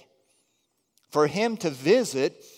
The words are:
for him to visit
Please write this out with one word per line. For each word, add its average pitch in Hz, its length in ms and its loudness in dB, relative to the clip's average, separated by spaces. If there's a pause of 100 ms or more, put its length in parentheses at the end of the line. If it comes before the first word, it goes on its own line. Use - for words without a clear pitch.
(1080)
for 151 160 2
him 208 320 -2
to 170 140 -4
visit 135 760 0 (120)